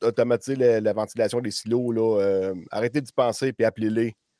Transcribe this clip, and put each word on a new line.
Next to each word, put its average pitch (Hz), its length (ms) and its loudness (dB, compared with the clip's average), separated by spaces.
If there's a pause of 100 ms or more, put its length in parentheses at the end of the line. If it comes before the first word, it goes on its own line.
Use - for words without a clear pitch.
automatiser 120 560 0
la, 117 240 4
la 107 120 2
ventilation 117 460 -2
des 110 120 -4
silos, 120 420 -2
là, 110 280 2
euh, 95 320 0 (180)
arrêtez 120 300 -2
d'y 127 120 -16
penser, 123 400 0
puis 113 120 0
appelez-les. 110 500 -2 (240)